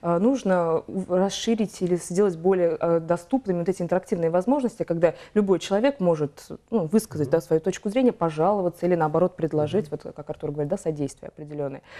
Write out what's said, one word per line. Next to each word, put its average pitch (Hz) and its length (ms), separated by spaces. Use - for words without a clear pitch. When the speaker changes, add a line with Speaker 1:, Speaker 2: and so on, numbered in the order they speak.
Speaker 1:
э, 170 160
нужно 185 680
у-, 185 220
расширить 196 720
или 180 140
сделать 180 400
более, 175 440
э, 170 200
доступными 175 600
вот 170 80
эти 180 140
интерактивные 175 480
возможности, 226 540
когда 165 300
любой 196 240
человек 233 400
может, 156 480
ну, 208 160
высказать, 156 420
Speaker 2:
Мгм. 147 40
Speaker 1:
да, 165 80
свою 160 200
точку 190 300
зрения, 247 220
пожаловаться 170 760
или, 180 80
наоборот, 165 400
предложить, 156 560
Speaker 2:
Мгм. 147 140
Speaker 1:
вот - 100
как - 160
Артур 147 220
говорит, 147 180
да, 196 80
содействие 147 520
определённое. 147 520